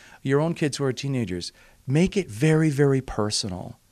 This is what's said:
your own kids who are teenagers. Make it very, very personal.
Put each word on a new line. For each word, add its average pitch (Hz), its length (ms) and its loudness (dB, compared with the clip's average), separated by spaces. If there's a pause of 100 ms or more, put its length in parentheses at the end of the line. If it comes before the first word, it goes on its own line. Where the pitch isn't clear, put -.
(220)
your 139 200 2
own 165 120 0
kids 143 220 -2
who 143 80 -4
are 135 80 2
teenagers. 113 640 -4 (340)
Make 165 300 2
it 175 120 -2
very, 156 400 2
very 139 300 4
personal. 104 800 -4 (120)